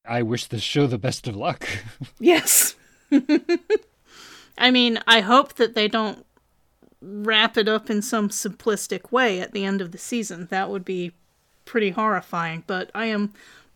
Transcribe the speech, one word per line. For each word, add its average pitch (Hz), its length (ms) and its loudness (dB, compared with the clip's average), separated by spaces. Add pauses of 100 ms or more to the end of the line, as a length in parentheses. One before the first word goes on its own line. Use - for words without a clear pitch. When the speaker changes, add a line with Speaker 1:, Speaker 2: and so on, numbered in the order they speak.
Speaker 1:
I 120 180 -2
wish 117 240 -4
this 110 160 -6
show 143 260 0
the 117 100 -4
best 127 300 -6
of 101 80 -6
luck. 147 320 -6 (260)
<laughs> - 240 -16
Speaker 2:
Yes. - 560 4 (360)
<laughs> - 1500 -2
I 254 140 4
mean, 240 340 4
I 226 140 8
hope 247 340 4
that 233 200 2
they 214 120 2
don't 214 380 -4 (760)
wrap 214 560 0
it 214 120 2
up 214 200 0
in 208 140 -2
some 208 260 0
simplistic - 840 -6
way 233 280 2
at - 120 -10
the 196 120 -4
end 196 160 -2
of 175 120 -8
the 180 60 -16
season. 185 520 -8
That 196 180 -2
would 196 160 -8
be 175 280 -6 (520)
pretty 208 260 0
horrifying, 180 760 -4
but 185 260 -6
I 226 140 -6
am 208 260 -2 (440)